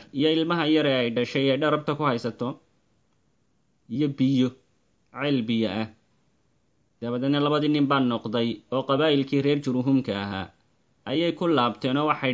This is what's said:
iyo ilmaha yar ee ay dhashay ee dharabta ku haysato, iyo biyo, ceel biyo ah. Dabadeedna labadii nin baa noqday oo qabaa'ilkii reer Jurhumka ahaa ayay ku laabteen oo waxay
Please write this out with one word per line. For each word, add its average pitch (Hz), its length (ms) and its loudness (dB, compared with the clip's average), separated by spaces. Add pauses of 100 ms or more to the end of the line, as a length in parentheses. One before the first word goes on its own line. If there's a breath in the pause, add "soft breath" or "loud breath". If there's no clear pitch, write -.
(120)
iyo 143 160 0
ilmaha 160 400 0
yar 151 180 4
ee 135 220 2
ay - 80 -2
dhashay 131 340 0
ee 131 80 2
dharabta 151 380 0
ku 151 80 -4
haysato, 123 560 -2 (1300)
iyo 135 220 -2
biyo, 131 380 2 (640)
ceel 135 340 -2
biyo 113 240 0
ah. 110 160 -4 (1160)
Dabadeedna 127 400 0
labadii 147 300 2
nin 143 140 2
baa 139 120 2
noqday 117 500 0 (220)
oo 131 160 -2
qabaa'ilkii 139 560 2
reer 143 160 2
Jurhumka 131 560 0
ahaa 98 320 -6 (580)
ayay 165 300 -2
ku 175 120 -2
laabteen 127 500 0
oo 151 100 0
waxay 139 260 0